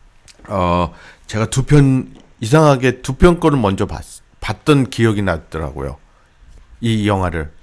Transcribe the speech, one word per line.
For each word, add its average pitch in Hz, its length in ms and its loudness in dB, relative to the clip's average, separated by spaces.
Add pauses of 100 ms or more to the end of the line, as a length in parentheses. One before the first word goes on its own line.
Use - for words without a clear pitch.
(500)
어, 87 440 -2 (340)
제가 110 220 -4
두 135 140 -2
편 135 500 2 (260)
이상하게 131 640 2
두 131 160 -8
편 175 220 4
거를 151 200 2
먼저 98 260 0
봤-, - 360 -12 (180)
봤던 135 500 0
기억이 110 320 0
나더라고요. 78 760 -6 (840)
이 110 280 -2
영화를. 87 440 -2 (120)